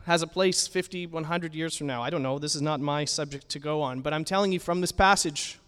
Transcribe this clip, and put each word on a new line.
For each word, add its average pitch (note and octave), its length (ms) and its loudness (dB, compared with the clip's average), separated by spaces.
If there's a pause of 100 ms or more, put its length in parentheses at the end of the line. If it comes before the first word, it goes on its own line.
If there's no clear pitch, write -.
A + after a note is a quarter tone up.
has E3+ 160 4
a E3 60 -2
place F#3 400 2
fifty, F3+ 380 -4
one D#3+ 200 -6
hundred E3+ 280 -2
years D#3+ 220 -4
from D3 120 -4
now. A#2+ 140 -2
I B2+ 80 -2
don't D#3 140 0
know. C3+ 160 0
This D3 160 -2
is C#3+ 60 -4
not D3+ 180 0
my D3 240 0
subject C#3+ 460 -6
to D3 100 -6
go D3+ 220 -2
on. B2+ 180 -2
But D3 140 -2
I'm D#3+ 100 -2
telling F#3+ 300 2
you F3 60 0
from E3+ 200 0
this F3 140 0
passage F#3+ 760 4